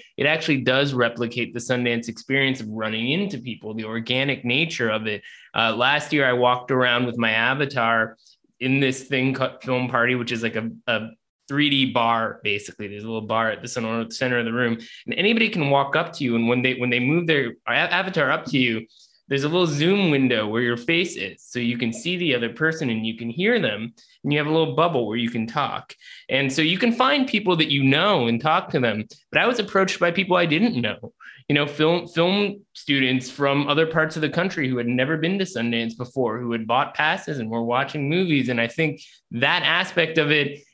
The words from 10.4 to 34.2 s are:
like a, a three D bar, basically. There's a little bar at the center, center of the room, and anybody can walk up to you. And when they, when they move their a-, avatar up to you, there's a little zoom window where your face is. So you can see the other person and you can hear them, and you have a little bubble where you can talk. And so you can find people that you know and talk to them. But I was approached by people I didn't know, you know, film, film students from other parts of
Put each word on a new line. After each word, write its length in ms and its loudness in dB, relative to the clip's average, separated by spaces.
like 140 -2
a, 120 -4
a 220 -2
three 220 2
D 220 2
bar, 500 0
basically. 460 -6
There's 160 -12
a 20 -10
little 140 -6
bar 320 0
at 100 -8
the 60 -10
center, 420 -4
center 300 0
of 60 -2
the 60 -4
room, 260 0
and 100 -6
anybody 340 2
can 220 0
walk 240 2
up 200 0
to 100 -6
you. 100 0
And 140 2
when 120 2
they, 140 2
when 160 -2
they 80 2
move 300 0
their 240 2
a-, 20 2
avatar 640 0
up 140 -2
to 120 0
you, 260 0
there's 160 -2
a 40 2
little 200 2
zoom 420 2
window 380 2
where 140 -2
your 140 0
face 380 -2
is. 300 -10
So 160 -8
you 180 -2
can 140 -2
see 240 -6
the 180 0
other 140 -2
person 420 -2
and 160 -4
you 100 -6
can 140 -8
hear 300 0
them, 340 -4
and 80 0
you 60 2
have 100 -2
a 40 0
little 220 0
bubble 320 2
where 120 -2
you 120 -2
can 160 -4
talk. 480 -6
And 240 0
so 100 0
you 160 2
can 120 2
find 380 2
people 280 2
that 140 2
you 140 2
know 420 4
and 140 0
talk 300 2
to 100 2
them. 260 0
But 100 2
I 60 4
was 140 0
approached 400 0
by 100 2
people 260 2
I 100 4
didn't 340 2
know, 320 -6
you 60 2
know, 120 4
film, 420 2
film 640 0
students 580 0
from 380 2
other 180 4
parts 300 0
of 60 -4